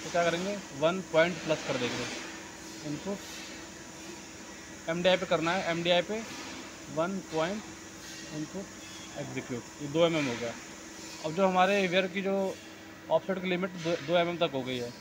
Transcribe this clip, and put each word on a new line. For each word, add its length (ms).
तो 60
क्या 120
करेंगे, 340
वन 180
पॉइंट 240
प्लस 300
कर 120
देंगे, 260
इनपुट 320
एमडीआई 260
पे 100
करना 240
है, 200
एमडीआई 320
पे 160
वन 140
पॉइंट 300
इनपुट 840
एग्जीक्यूट, 420
ये 60
दो 180
एमएम 200
हो 80
गया। 160
अब 80
जो 120
हमारे 400
वेयर 200
की 160
जो 120
ऑफसेट 320
की 80
लिमिट 260
दो, 180
दो 120
एमएम 200
तक 160
हो 80
गई 160
है। 120